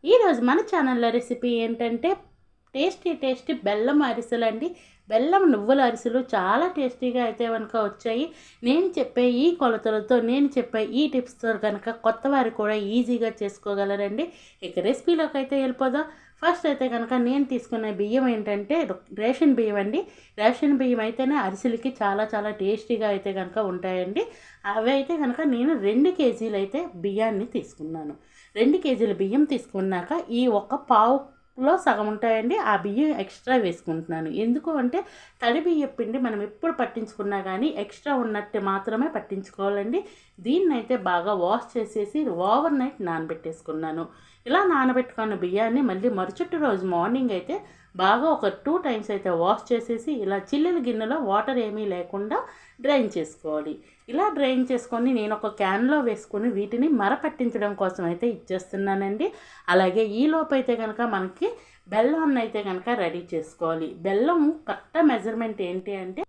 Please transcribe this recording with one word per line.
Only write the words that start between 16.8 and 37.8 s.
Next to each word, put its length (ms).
కనుక 180
నేను 240
తీసుకునే 360
బియ్యం 340
ఏంటంటే 420
రేషన్ 380
బియ్యం 240
అండి. 180
రేషన్ 400
బియ్యం 260
అయితేనే 400
అరిసెలకి 440
చాలా 320
చాలా 260
టేస్టీగా 540
అయితే 240
కనుక 200
ఉంటాయండి. 520
అవి 220
అయితే 280
కనుక 160
నేను 200
రెండు 320
కేజీలు 420
అయితే 200
బియ్యాన్ని 500
తీసుకున్నాను. 580
రెండు 280
కేజీల 380
బియ్యం 200
తీసుకున్నాక 680
ఈ 60
ఒక 140
పావులో 840
సగం 280
ఉంటాయండి, 440
ఆ 40
బియ్యం 280
ఎక్స్ట్రా 420
వేసుకుంటున్నాను. 640
ఎందుకు 260
అంటే 180
తడి 240
బియ్యం 320
పిండి 280
మనం 220
ఎప్పుడు 320
పట్టించుకున్నా 580
కానీ 200